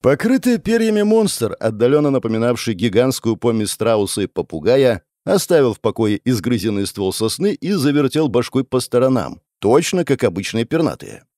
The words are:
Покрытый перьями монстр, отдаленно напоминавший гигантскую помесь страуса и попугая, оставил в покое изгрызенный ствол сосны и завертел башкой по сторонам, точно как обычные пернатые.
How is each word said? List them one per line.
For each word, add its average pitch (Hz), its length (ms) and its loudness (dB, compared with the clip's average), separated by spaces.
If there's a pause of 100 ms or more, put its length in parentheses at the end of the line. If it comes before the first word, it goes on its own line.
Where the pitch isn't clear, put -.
Покрытый 226 560 2
перьями 220 440 0
монстр, 208 580 0
отдаленно 123 520 2
напоминавший 117 640 -2
гигантскую 117 600 0
помесь 113 360 -2
страуса 107 500 -2
и 92 60 -2
попугая, 104 760 0 (220)
оставил 160 480 2
в - 80 -12
покое 104 420 0
изгрызенный 107 640 -2
ствол 98 240 -4
сосны 175 440 -2
и 185 180 -4
завертел 147 560 0
башкой 123 340 0
по 127 160 -2
сторонам, 123 640 0 (180)
точно 160 460 2
как 135 180 0
обычные 101 400 -2
пернатые. 110 640 -4 (120)